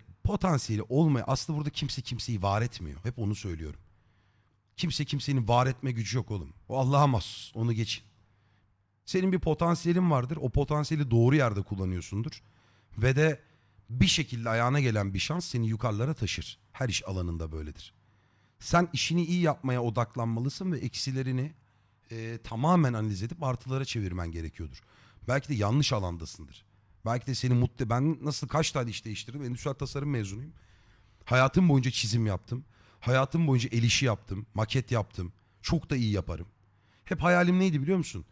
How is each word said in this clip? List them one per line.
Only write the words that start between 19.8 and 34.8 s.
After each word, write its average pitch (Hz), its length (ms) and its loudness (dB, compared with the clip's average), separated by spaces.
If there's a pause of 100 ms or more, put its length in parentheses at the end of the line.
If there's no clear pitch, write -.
odaklanmalısın 117 880 -2
ve 143 60 -4
eksilerini, 131 760 -4 (580)
e, 113 320 -10
tamamen 139 500 4
analiz 107 300 -2
edip 156 200 -8
artılara 131 420 -4
çevirmen 90 460 -4
gerekiyordur. 82 520 -10 (440)
Belki 139 220 -2
de 147 40 -2
yanlış 113 400 2
alandasındır. 85 720 -8 (400)
Belki 117 220 -2
de 131 80 -2
seni 127 180 2
mutlu... 120 360 2
Ben 135 360 0
nasıl 143 220 -4
kaç 151 240 0
tane 123 180 -2
iş - 160 -10
değiştirdim? 117 380 -10
Endüstriyel 131 320 -4
tasarım 143 340 -6
mezunuyum. 117 440 -4 (720)
Hayatım 135 440 6
boyunca 135 220 6
çizim 113 340 0
yaptım. 107 400 -4 (340)
Hayatım 135 480 2
boyunca 127 240 4
el 117 120 2
işi 120 220 4
yaptım, 101 480 -2
maket 113 380 -2